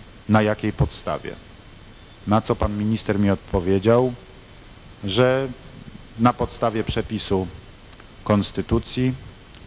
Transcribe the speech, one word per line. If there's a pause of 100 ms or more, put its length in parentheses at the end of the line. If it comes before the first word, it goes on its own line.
(280)
na
jakiej
podstawie. (920)
Na
co
pan
minister
mi
odpowiedział, (920)
że (720)
na
podstawie
przepisu (760)
Konstytucji (520)